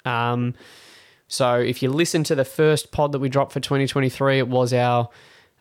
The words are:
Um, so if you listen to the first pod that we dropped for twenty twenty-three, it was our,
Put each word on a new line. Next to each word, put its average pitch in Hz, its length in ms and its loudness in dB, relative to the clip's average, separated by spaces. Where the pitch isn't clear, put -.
Um, 120 500 -2
so 123 300 2
if 120 240 -2
you 131 80 0
listen 160 340 0
to 165 100 -2
the 135 100 2
first 151 480 0
pod 147 200 0
that 143 80 -4
we 139 100 -2
dropped 139 220 0
for 147 80 -6
twenty 135 260 0
twenty-three, 135 520 0
it 127 100 0
was 127 260 0
our, 123 340 2